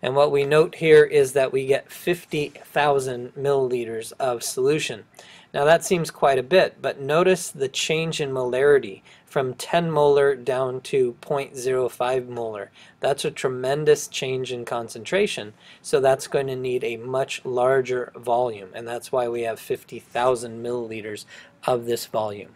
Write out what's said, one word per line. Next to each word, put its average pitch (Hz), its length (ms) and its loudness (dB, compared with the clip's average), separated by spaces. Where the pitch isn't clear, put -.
And 127 140 -2
what 143 160 4
we 143 140 2
note 151 300 4
here 156 280 8
is 143 300 4
that 135 180 2
we 135 140 0
get - 260 0
fifty 160 600 -4
thousand 131 720 0
milliliters 123 840 -2
of 123 200 -2
solution. 131 640 -2
Now 143 120 0
that 165 180 6
seems 170 280 0
quite 139 260 2
a 127 60 -2
bit, 156 360 2
but 135 220 -6
notice 165 480 2
the 135 180 -4
change 160 540 -2
in 143 80 -2
molarity 127 720 2
from 131 300 -2
ten 170 340 0
molar 143 460 4
down 127 460 -2
to 127 400 0
point 139 360 -6
zero 127 320 0
five 127 400 -4
molar. 110 420 -8
That's 139 260 -2
a 151 60 -2
tremendous 143 760 0
change 127 440 -6
in 120 120 -8
concentration, 117 920 -4
so - 180 0
that's 135 280 2
going 139 200 -2
to 131 80 -6
need 127 280 -4
a 117 140 -4
much 131 460 -6
larger 123 720 0
volume, 117 600 -2
and 117 120 -12
that's 117 240 -10
why 123 160 0
we 117 140 -4
have 113 180 -4
fifty - 400 -8
thousand 120 640 -2
milliliters 110 640 -8
of 123 200 0
this 117 200 -2
volume. 104 500 -6